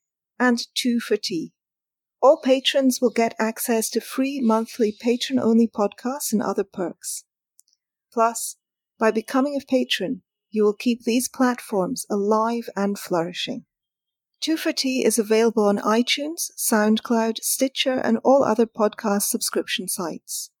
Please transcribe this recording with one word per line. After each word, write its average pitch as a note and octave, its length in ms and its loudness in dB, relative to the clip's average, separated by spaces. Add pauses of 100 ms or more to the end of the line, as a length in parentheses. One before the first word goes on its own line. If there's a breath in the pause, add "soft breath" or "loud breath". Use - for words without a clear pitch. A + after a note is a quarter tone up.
(380)
and A#3+ 220 2 (160)
Two A#3+ 240 0
for - 160 0
Tea. - 360 -6 (680)
All D4 180 8
patrons C4 600 2
will B3 100 4
get A3+ 300 0
access A3+ 500 -2
to A3 100 -2
free C4+ 400 -4
monthly A3+ 600 0
patron-only A#3 680 2
podcasts - 640 -4
and G#3+ 80 0
other G3 220 -2
perks. - 640 -8 (880)
Plus, A#3 440 -2 (420)
by A3 120 2
becoming C4 480 0
a C4 60 -10
patron, G#3 560 -2 (300)
you G#3+ 120 0
will G#3 120 4
keep A#3 300 -2
these B3 220 0
platforms A3 840 -2
alive A3 680 0
and G3+ 220 -2
flourishing. F3 640 -4 (800)
Two D#4+ 160 0
for D#4+ 140 -2
Tea C4 340 -2
is A3 120 2
available A3 460 2
on G3+ 140 2
iTunes, C4+ 800 -2
SoundCloud, A3 800 0
Stitcher, - 540 -2
and A3+ 280 0
all C4+ 220 6
other A3+ 220 2
podcast G#3 560 -2
subscription - 680 -4
sites. - 600 -8 (100)